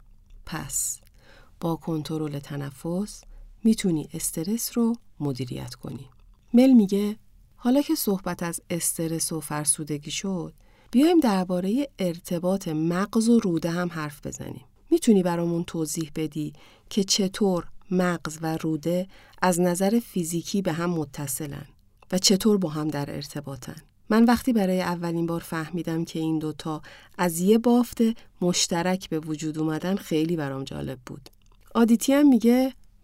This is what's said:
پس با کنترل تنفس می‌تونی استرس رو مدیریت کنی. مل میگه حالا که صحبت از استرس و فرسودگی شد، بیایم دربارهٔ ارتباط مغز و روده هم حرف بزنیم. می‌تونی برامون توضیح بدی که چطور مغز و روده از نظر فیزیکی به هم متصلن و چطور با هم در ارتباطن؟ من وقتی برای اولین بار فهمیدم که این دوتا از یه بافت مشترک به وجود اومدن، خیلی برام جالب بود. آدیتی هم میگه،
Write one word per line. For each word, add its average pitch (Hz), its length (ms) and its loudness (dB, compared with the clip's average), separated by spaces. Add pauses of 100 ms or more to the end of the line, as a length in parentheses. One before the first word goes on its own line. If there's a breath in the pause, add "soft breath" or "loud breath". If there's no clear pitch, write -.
(460)
پس - 540 -6 (600 soft breath)
با 170 160 -2
کنترل 156 640 -6
تنفس 151 840 -8 (420)
می‌تونی 180 500 2
استرس 170 600 -6
رو 233 200 0 (260)
مدیریت 131 540 -6
کنی. - 320 -14 (480)
مل 262 160 8
میگه 208 460 6 (400)
حالا 262 260 2
که 311 120 0
صحبت 185 480 -2
از 170 180 -6 (100)
استرس 165 640 -2
و 160 80 -4
فرسودگی 151 680 -4
شد، 170 440 -6 (360 soft breath)
بیایم 320 300 6
دربارهٔ 190 680 0 (100)
ارتباط 180 720 -2
مغز 180 600 0
و 233 120 6
روده 170 300 0
هم 180 180 -2
حرف 151 380 -10
بزنیم. - 380 -12 (260)
می‌تونی 214 320 6
برامون 170 420 -2
توضیح 160 500 -6
بدی 151 380 -6 (380 soft breath)
که 196 140 0
چطور 190 640 0 (240)
مغز 175 520 0
و 160 140 -4
روده 160 500 -2 (360 soft breath)
از 180 180 4
نظر 190 400 4
فیزیکی 175 640 -4
به 185 100 -2
هم 170 180 -2
متصلن 147 760 -6 (460)
و 185 60 0
چطور 202 400 4
با 180 100 -2
هم 151 200 -4
در 147 260 -6
ارتباطن؟ 143 600 -12 (340)
من 220 140 6
وقتی 240 280 2
برای 185 280 2
اولین 170 460 -2
بار 170 140 -4
فهمیدم 165 640 -6
که 170 140 -8
این 160 200 -2
دوتا 151 440 -8 (360 loud breath)
از 170 220 0
یه 208 180 6
بافت 240 400 2 (420 soft breath)
مشترک 180 680 0
به 160 100 -4
وجود 156 400 -6
اومدن، 160 380 -2
خیلی 165 400 0
برام 135 280 -4
جالب 143 420 -8
بود. - 240 -16 (440)
آدیتی 233 380 4
هم 294 160 6
میگه، 247 440 4 (320)